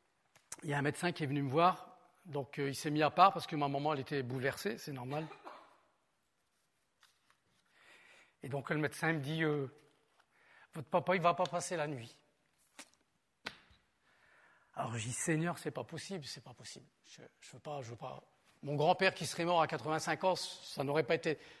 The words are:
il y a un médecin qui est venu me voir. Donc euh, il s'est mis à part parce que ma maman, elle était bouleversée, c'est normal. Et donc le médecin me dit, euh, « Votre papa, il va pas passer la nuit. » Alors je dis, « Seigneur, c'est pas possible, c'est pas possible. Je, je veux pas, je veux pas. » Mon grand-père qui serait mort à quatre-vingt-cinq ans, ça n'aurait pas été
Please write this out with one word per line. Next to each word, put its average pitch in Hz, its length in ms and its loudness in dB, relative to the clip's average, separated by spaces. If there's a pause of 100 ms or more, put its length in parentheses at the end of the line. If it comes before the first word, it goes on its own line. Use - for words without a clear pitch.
(640)
il 165 60 -6
y 143 40 -2
a 143 40 0
un 143 40 2
médecin 147 300 0
qui 165 120 -6
est 147 40 0
venu 143 160 0
me 139 60 -2
voir. 165 400 4 (360)
Donc 143 340 -6
euh, 139 100 0
il 135 60 -4
s'est 151 160 -4
mis 151 120 4
à 156 60 6
part 185 240 8
parce 170 140 -6
que 160 100 -4
ma 143 100 2
maman, 143 260 0
elle 139 60 -2
était 135 240 -2
bouleversée, 131 540 -2
c'est - 160 -10
normal. 135 340 -6 (3250)
Et - 60 -8
donc 135 200 -4
le 160 80 2
médecin 156 340 2
me 160 80 0
dit, 156 240 -2
euh, « 147 240 2 (1040)
Votre 156 140 -10
papa, 180 280 2
il 190 60 2
va 170 120 6
pas 180 120 0
passer 175 300 -4
la 151 120 -2
nuit. » 120 280 -10 (2500)
Alors 117 220 -6
je 107 80 -6
dis, « 123 80 -4
Seigneur, 165 460 0
c'est 151 120 -6
pas 139 120 -6
possible, 165 420 -10
c'est - 180 -12
pas 123 100 -18
possible. - 320 -18 (200)
Je, - 160 -20 (200)
je - 100 -20
veux 131 80 -18
pas, 147 220 -8
je 117 100 -10
veux 120 40 -10
pas. » 131 280 -10 (400)
Mon 143 120 -2
grand-père 180 380 6
qui - 120 -4
serait - 180 -2
mort 170 180 4
à 151 60 6
quatre-vingt-cinq 156 560 -2
ans, 185 140 4
ça - 480 -6
n'aurait 147 180 4
pas 170 120 2
été 160 220 0 (240)